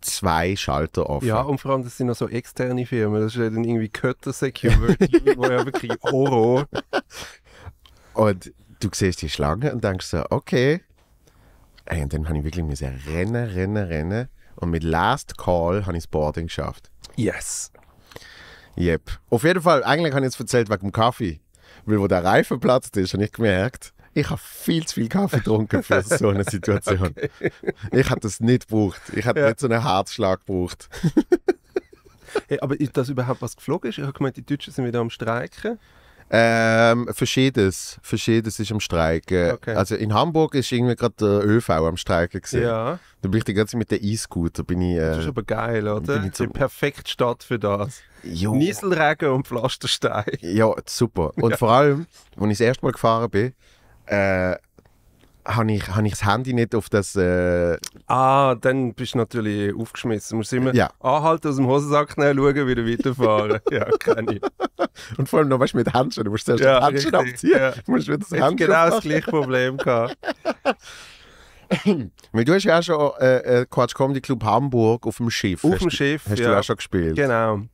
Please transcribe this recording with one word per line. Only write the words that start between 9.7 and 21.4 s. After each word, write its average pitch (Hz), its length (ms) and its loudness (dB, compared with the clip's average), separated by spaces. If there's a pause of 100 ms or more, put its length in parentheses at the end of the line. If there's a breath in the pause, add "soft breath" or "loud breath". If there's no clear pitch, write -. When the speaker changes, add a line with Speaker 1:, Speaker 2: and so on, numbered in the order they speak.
Speaker 1:
und 113 120 -6
denkst 95 220 -2
so, 85 240 -4
„Okay.“ 143 500 0 (1040 soft breath)
Ey, 82 160 -2
und 69 100 -4
dann 78 160 -4
habe 78 100 -2
ich 73 60 -4
wirklich 80 200 -4
müssen 69 420 -6
rennen, 107 440 -4
rennen, 98 380 -2
rennen. 87 400 -4 (280 soft breath)
Und 87 140 -4
mit 82 140 -2
Last 87 540 -2
Call 90 480 0
habe 90 100 -4
ich 82 80 -6
das - 20 -18
Boarding 78 400 -2
geschafft. - 440 -10 (260)
Speaker 2:
Yes. - 560 -6 (1040 loud breath)
Speaker 1:
Yep. 85 400 -2 (120)
Auf 120 140 2
jeden 175 180 2
Fall, 156 220 4
eigentlich 147 300 0
habe 135 100 2
ich 127 80 -2
jetzt - 80 -14
erzählt 117 300 0
wegen 101 180 0
dem 92 40 -6
Kaffee. 110 480 0 (460 soft breath)